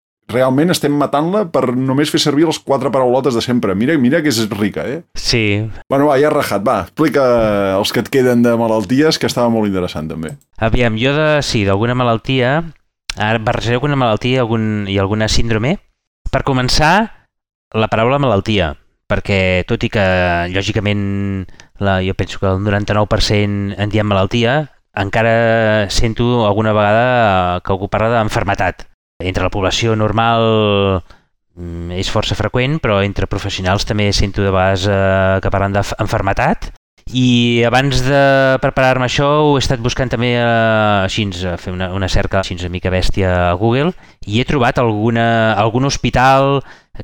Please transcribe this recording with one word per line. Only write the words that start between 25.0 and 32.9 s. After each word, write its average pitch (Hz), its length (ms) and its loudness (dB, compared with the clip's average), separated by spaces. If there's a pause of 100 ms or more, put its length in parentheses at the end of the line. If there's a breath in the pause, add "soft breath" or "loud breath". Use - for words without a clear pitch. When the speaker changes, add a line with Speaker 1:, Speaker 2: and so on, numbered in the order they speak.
Speaker 2:
encara 113 960 2
sento 120 540 0
alguna 107 260 0
vegada 104 880 2
que - 80 -6
algú 95 160 -4
parla 110 300 0
d'enfermetat. 101 720 -2 (340)
Entre 92 220 -4
la 90 80 -2
població 104 420 0
normal, 107 1120 2 (500 soft breath)
mm, 85 460 -10
és 98 100 -4
força - 240 -2
freqüent, 127 480 -2
però 101 220 0